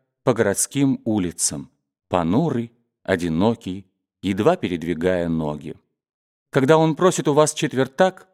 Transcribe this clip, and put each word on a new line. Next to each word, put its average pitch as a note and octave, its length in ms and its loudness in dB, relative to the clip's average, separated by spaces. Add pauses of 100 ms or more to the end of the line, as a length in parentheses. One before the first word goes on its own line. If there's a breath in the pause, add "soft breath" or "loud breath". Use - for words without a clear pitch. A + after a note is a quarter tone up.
(240)
по B2+ 100 2
городским A#2 720 0
улицам, F2 640 -4 (360)
понурый, A#2 640 0 (320)
одинокий, F#2 840 -2 (380)
едва G#2 300 0
передвигая E2+ 720 -4
ноги. D2+ 460 -6 (720)
Когда C#3+ 280 4
он D#3+ 180 4
просит E3+ 320 2
у D3 60 2
вас D3+ 200 4
четвертак, C#3 800 -2